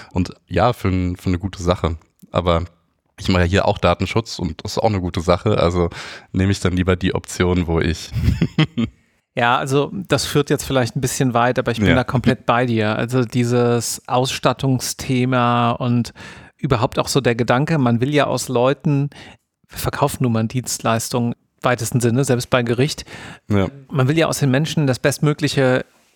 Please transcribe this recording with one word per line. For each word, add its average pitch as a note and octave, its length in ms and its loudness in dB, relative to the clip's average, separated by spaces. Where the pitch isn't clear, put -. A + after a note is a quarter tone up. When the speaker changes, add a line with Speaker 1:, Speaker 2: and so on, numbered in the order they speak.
Speaker 1:
und F2+ 200 -2
ja, G2 260 2
für - 160 -4
ein, F2+ 280 0
für - 120 -6
eine F2+ 100 2
gute F2+ 240 -8
Sache. E2+ 340 0
Aber F2 340 0
ich - 100 -6
mache F#2 140 4
ja F2 60 2
hier F#2 180 2
auch G2+ 120 0
Datenschutz - 600 0
und E2 260 -6
das G2+ 80 -10
ist - 60 -6
auch - 60 0
eine G2+ 160 0
gute F2+ 200 -4
Sache, F2 380 2
also F2 320 2
nehme F#2+ 200 2
ich - 80 -4
dann F2+ 140 0
lieber F#2 200 2
die F2+ 200 0
Option, F2+ 520 0
wo E2 140 0
ich D#2+ 340 -2
<laughs> - 60 -2
Speaker 2:
Ja, B2 220 2
also C#3+ 360 0
das - 340 -2
führt - 240 0
jetzt D3 140 -2
vielleicht B2+ 320 -2
ein C#3 40 -4
bisschen B2+ 320 0
weit, A#2+ 280 2
aber B2+ 100 -2
ich A#2 80 -4
bin G#2 120 4
Speaker 1:
Ja. - 40 4
Speaker 2:
da B2+ 80 2
komplett - 420 0
bei B2 220 2
dir. A2 300 0
Also B2 280 0
dieses A#2+ 840 0
Ausstattungsthema B2 1600 0
und A#2+ 400 -2
überhaupt B2 420 0
auch C3 80 -2
so - 140 0
der A#2+ 160 0
Gedanke, C3 420 2
man A#2 220 2
will C3+ 120 0
ja C#3+ 140 2
aus - 220 -4
Leuten, C#3 640 0
wir - 100 -14
verkaufen - 460 -2
nun A#2+ 80 2
mal A2 160 0
Dienstleistungen A#2+ 840 -4
im - 40 -16
weitesten B2 380 0
Sinne, A#2+ 240 2
selbst B2 260 0
bei B2 140 2
Gericht, B2 400 -2
Speaker 1:
Ja. G2+ 200 2
Speaker 2:
man B2+ 200 2
will D#3+ 100 2
ja D#3+ 80 4
aus - 140 -4
den C#3 100 4
Menschen D3 380 2
das B2 100 0
Bestmögliche C#3+ 880 0